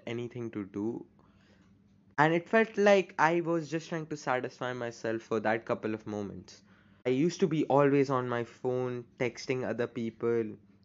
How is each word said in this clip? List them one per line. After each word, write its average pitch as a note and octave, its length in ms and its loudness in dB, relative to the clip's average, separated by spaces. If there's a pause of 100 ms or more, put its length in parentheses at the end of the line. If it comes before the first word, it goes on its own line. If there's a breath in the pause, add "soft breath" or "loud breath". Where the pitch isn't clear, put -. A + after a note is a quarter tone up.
anything A#2 440 -6
to G#2 120 -6
do, G#2 420 -6 (1120 soft breath)
and D#3 160 6
it E3+ 140 0
felt A3+ 300 2
like G3+ 420 6
I E3+ 220 4
was E3 280 -2
just D#3 200 -6
trying D#3+ 160 -6
to D#3 100 -8
satisfy B2+ 560 -4
myself A#2 520 -6
for A2+ 180 -2
that A2 240 0
couple A2 280 -4
of G#2+ 140 -10
moments. G2+ 540 -10 (440 soft breath)
I B2 40 2
used C#3+ 320 0
to F#3+ 60 4
be D3+ 180 0
always C#3 440 4
on B2+ 200 0
my A#2+ 160 -2
phone, B2+ 580 -4 (160)
texting B2 480 -4
other A2+ 200 -2
people, A#2 580 -2 (400)